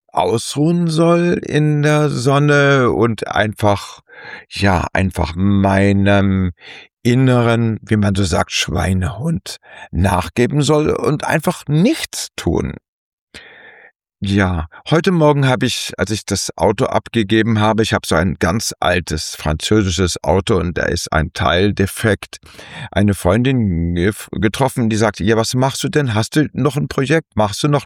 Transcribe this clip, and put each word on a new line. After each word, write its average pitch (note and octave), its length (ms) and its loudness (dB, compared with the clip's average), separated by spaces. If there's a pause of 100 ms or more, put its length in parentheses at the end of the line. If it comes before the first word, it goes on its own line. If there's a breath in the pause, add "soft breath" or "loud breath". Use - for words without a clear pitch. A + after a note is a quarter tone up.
ausruhen D3 800 0
soll E3+ 540 2
in D3+ 380 0
der D3+ 300 2
Sonne C#3 800 4
und G#2 360 0
einfach, G#2 720 -2 (500 loud breath)
ja, F#2+ 420 0
einfach F2 420 -2
meinem G2 1160 2 (500 loud breath)
inneren, A#2 800 2
wie A2 160 -2
man G2+ 180 2
so G2 100 0
sagt, F#2 280 -2
Schweinehund F#2+ 1040 -2 (340 loud breath)
nachgeben G2+ 680 0
soll D3+ 300 2
und - 340 -2
einfach - 440 -2
nichts F3+ 680 0
tun. - 380 -2 (1500 loud breath)
Ja, F#2+ 460 0 (240 loud breath)
heute E3+ 220 2
Morgen D3 340 4
habe F#3+ 200 0
ich, - 300 -6
als F#2 140 -4
ich G#2+ 160 -6
das - 300 -4
Auto G2 300 0
abgegeben G#2+ 720 0
habe, A2 240 2
ich - 80 -4
habe G#2 120 -2
so F#2 120 0
ein D#2+ 180 2
ganz F#2+ 460 -4
altes D#2+ 560 -2
französisches F#2 880 0
Auto F#2+ 320 0
und E2+ 200 -2
da - 100 -2
ist - 260 -4
ein D#2 220 -2
Teil F#2 380 0
defekt, - 640 -2 (520 loud breath)
eine G2+ 240 2
Freundin G2 800 0
gef-, F2+ 380 -2
getroffen, A2 580 -2
die A2 60 -2
sagte, G#2 260 0
„Ja, G#2+ 140 2
was A2 180 -2
machst C3 300 -2
du C#3 40 -2
denn? B2+ 260 -2
Hast A2 200 -2
du D3+ 180 2
noch C3 240 -2
ein D3 120 -4
Projekt? C#3+ 480 -2
Machst G#2 260 -2
du D3+ 60 2
noch D3 180 0